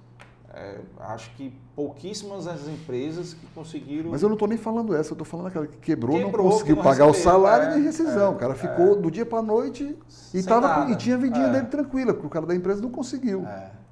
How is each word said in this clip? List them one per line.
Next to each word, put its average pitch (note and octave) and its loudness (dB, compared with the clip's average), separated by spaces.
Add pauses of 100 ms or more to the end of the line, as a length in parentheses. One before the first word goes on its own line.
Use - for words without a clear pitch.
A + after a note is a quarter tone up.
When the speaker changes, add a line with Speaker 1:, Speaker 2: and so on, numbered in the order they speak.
(560)
Speaker 1:
é, G2 -14 (180)
acho A2 -14
que C3+ -14 (180)
pouquíssimas F#3 -10
as D#3 -10
empresas D#3 -8
que - -20
conseguiram D#3+ -10
Speaker 2:
Mas D3 -2
eu G#3 4
não G#3+ 0
tô G#3 0
nem A3+ -2
falando A3 -4
essa, D#3 -2
eu D#3 -10
tô E3 -10
falando F3 -10
aquela E3 -6
que - -16
quebrou, C#3 -2
não G3 0
Speaker 1:
Quebrou, G3 2
Speaker 2:
conseguiu D#3 4
Speaker 1:
que D#3+ -4
não C#3 8
Speaker 2:
pagar C3+ 8
o - 12
Speaker 1:
recebeu, D#3+ 6
Speaker 2:
salário G3 6
Speaker 1:
é, - -2
Speaker 2:
e - -2
nem D4 4
rescisão. D4 0
Speaker 1:
é, - -4
Speaker 2:
O - -10
cara B2+ -2
Speaker 1:
é. - -4
Speaker 2:
ficou F3+ 4
do E3 0
dia G#3+ -4
pra A#3 -4
noite B3 -2
e C#4+ -12
Speaker 1:
Sem - -6
Speaker 2:
tava A#3 4
com, D4 2
Speaker 1:
nada. C4+ 0
Speaker 2:
e G3 2
tinha B3 0
vendido B3+ 0
Speaker 1:
É. B3+ 2
Speaker 2:
ele C4+ -2
tranquila, C4 -2
porque D3 -6
o - -6
cara D#3+ -4
da F3 0
empresa F#3+ -2
não B3 -6
conseguiu. A#3+ -4
Speaker 1:
É. F#2+ -14 (200)